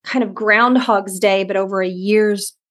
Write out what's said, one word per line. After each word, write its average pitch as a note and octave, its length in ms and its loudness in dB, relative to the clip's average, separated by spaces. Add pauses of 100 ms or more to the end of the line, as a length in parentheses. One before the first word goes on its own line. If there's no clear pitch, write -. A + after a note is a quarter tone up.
kind C4 180 -2
of G3 120 -6
Groundhog's G#3+ 840 2
Day, G3 240 2
but G3 140 -4
over G3 240 -2
a F#3 80 -2
year's G3+ 680 0 (160)